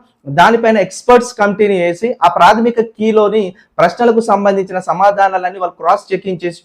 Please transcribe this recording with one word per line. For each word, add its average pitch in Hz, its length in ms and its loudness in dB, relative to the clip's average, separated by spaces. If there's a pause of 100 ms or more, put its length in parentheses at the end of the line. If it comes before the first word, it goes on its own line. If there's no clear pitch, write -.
(280)
దానిపైన 220 500 2
ఎక్స్పర్ట్స్ 240 560 0
కమిటీని 202 460 -2
వేసి, 175 440 -4
ఆ 175 40 4
ప్రాథమిక 220 540 2
కీలోని 214 640 0 (340)
ప్రశ్నలకు 226 420 2
సంబంధించిన 196 600 -2
సమాధానాలన్నీ 190 800 -2
వాళ్ళు 175 160 -8
క్రాస్ 190 380 -2
చెకింగ్ 180 320 -6
చేసి 170 200 -10